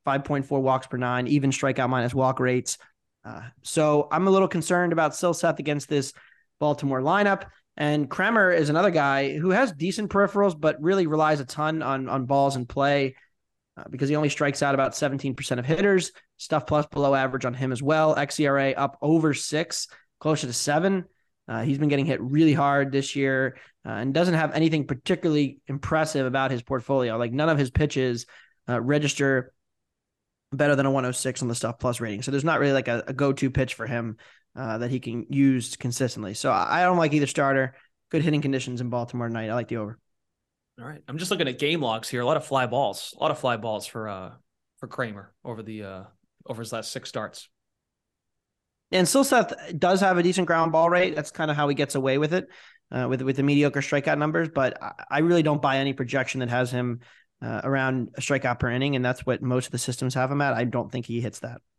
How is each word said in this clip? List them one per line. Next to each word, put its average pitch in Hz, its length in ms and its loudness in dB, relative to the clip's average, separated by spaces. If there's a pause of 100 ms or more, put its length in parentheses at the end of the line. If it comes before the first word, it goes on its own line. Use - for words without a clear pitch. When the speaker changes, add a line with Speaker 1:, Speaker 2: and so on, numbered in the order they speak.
Speaker 1:
Five 139 220 0
point 139 220 -2
four 139 120 0
walks 131 280 0
per 127 100 -6
nine, 123 300 0
even 139 240 4
strikeout 131 380 0
minus 123 240 0
walk 131 280 2
rates. 127 360 0 (460)
Uh, 113 200 -16 (180)
so 147 500 2
I'm 175 160 2
a 190 40 6
little 190 180 6
concerned 175 420 0
about 160 200 2
Silseth 170 480 0
against 147 280 -4
this 143 240 0 (480)
Baltimore 139 420 0
lineup. 196 420 2 (340)
And 147 320 0
Kremer 196 420 2
is 160 160 4
another 170 240 4
guy 139 460 2
who 180 140 0
has 226 200 2
decent 175 400 -4
peripherals, 196 480 2
but 151 220 0
really 180 260 2
relies 156 320 2
a 135 60 -6
ton 156 360 -4
on, 135 280 -4
on 131 160 -2
balls 139 320 2
in 123 80 -4
play, 139 500 0 (600)
uh, - 120 -18
because 135 200 -2
he 147 80 2
only 151 100 2
strikes 143 340 -2
out 139 120 2
about 135 240 0
seventeen 135 360 -2
percent 127 280 -4
of 123 40 -6
hitters. 185 460 2 (240)
Stuff - 320 -4
Plus 151 200 2
below 139 280 2
average 131 300 0
on 123 80 -4
him 131 180 -2
as 123 100 -4
well. 156 360 4
X 139 200 -2
E 151 100 2
R 139 120 2
A 135 160 2
up 139 260 -4
over 156 320 4
six, - 540 -4 (320)
closer 151 260 0
to 123 60 -6
seven. 175 540 0 (420)
Uh, 113 140 -6
he's 135 160 0
been 151 100 2
getting 139 180 2
hit 135 160 -2
really 147 320 4
hard 139 380 2
this 135 240 -2
year, 135 420 0 (280)
uh, 110 60 -8
and 120 220 -2
doesn't 175 200 2
have 160 200 0
anything 156 320 2
particularly 147 840 0
impressive 143 580 0
about 135 260 0
his 120 100 -4
portfolio. 127 560 -2
Like, 120 140 -2
none 151 160 0
of 156 100 4
his 131 140 0
pitches, 131 540 0 (420)
uh, 123 140 0
register 139 720 0 (960)
better 143 240 2
than 135 100 2
a 135 60 2
one 135 140 0
oh 123 60 -2
six 123 300 -4
on 127 60 -2
the 117 80 -4
Stuff 117 240 -6
Plus 120 220 -2
rating. 113 220 -6
So 135 80 -6
there's 139 120 0
not 160 160 2
really, 143 140 4
like, 127 160 0
a, 117 180 -2
a 135 60 -8
go-to 135 360 0
pitch 131 260 -2
for 113 120 -8
him 117 300 -6 (420)
uh, 113 200 -6
that 123 120 -4
he 127 80 -2
can 117 300 -8
use 135 480 2
consistently. 117 560 -4
So 135 180 -2
I, 104 300 0
I - 20 4
don't 180 140 4
like 156 160 2
either 147 140 2
starter. 135 480 0 (360)
Good 160 120 0
hitting 151 180 2
conditions 131 400 -4
in 123 80 -6
Baltimore 120 380 -4
tonight. 113 220 -6
I 110 40 -2
like 120 160 -4
the 120 80 -4
over. 107 200 -8 (840)
Speaker 2:
All 120 40 -16
right. 151 220 -16
I'm 135 100 -8
just 180 140 -6
looking 165 160 0
at 127 120 -4
game 156 220 0
logs 113 280 -2
here. 123 120 -2
A 120 40 0
lot 151 100 2
of 143 100 -2
fly 131 200 0
balls. 117 520 -2
A - 40 -18
lot 147 100 2
of - 80 -6
fly 123 160 0
balls 107 300 -6
for, 110 240 -10
uh, 92 220 -10 (480)
for 127 80 -14
Kramer 104 460 -10 (120)
over 113 180 -12
the, 107 200 -12
uh, 95 200 -14 (420)
over 117 160 -10
his 113 120 -10
last 110 180 -8
six - 160 -12
starts. - 400 -10 (1400)
Speaker 1:
And 180 160 4
Silseth 233 720 2
does 185 220 4
have 185 160 4
a 175 60 4
decent 180 240 2
ground 165 240 2
ball 165 180 4
rate. 175 260 2
That's 151 160 -6
kinda 151 220 -2
how 147 160 2
he 143 60 0
gets 143 200 -2
away 135 220 2
with 151 160 0
it, 185 140 0 (440)
uh, 123 160 -2
with, 131 140 -2
with 131 160 -2
the 139 60 2
mediocre 143 380 4
strikeout 147 360 0
numbers. 156 320 0
But 135 340 -2
I, - 80 -8 (180)
I 143 100 0
really 170 240 4
don't 147 180 2
buy 135 160 2
any 135 160 0
projection 131 460 -2
that 120 100 -2
has 123 220 0
him, 123 280 -2 (420)
uh, 113 220 -6
around 131 520 -2
a 131 60 -8
strikeout 123 380 -2
per 127 100 0
inning, 135 280 0
and 127 80 0
that's 123 200 -2
what 123 160 -2
most 127 260 0
of - 40 -20
the 117 60 -4
systems 123 380 -4
have 131 140 0
him 143 120 0
at. 139 120 0
I 117 120 0
don't 117 260 -4
think 123 140 -8
he 117 160 -4
hits 117 180 -8
that. - 220 -12 (180)